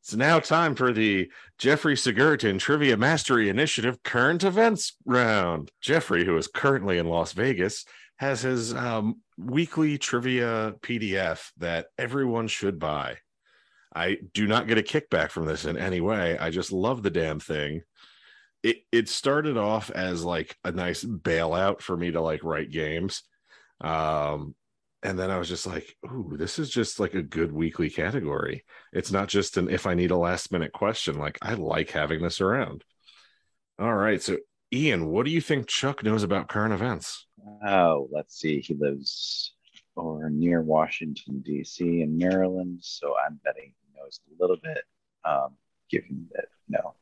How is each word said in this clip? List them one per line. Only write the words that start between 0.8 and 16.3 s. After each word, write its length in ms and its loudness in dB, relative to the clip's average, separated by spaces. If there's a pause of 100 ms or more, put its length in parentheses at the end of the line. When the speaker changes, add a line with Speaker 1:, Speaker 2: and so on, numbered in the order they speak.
Speaker 1:
the 380 2 (280)
Jeffrey 360 4
Sigurton 640 4
Trivia 380 4
Mastery 520 4
Initiative 540 0
Current 420 2
Events 600 2
Round. 680 2 (100)
Jeffrey, 440 2
who 120 4
is 100 0
currently 520 2
in 100 0
Las 240 0
Vegas, 520 0 (320)
has 260 -2
his, 320 -2
um, 460 -2 (160)
weekly 600 0
trivia 840 0
P 160 -4
D 180 -2
F 420 -2
that 280 -2 (120)
everyone 500 -2
should 300 -2
buy. 400 -4 (760)
I 240 0 (160)
do 120 2
not 220 2
get 100 4
a 40 2
kickback 480 0
from 160 -2
this 180 -2
in 120 -2
any 240 -2
way. 380 0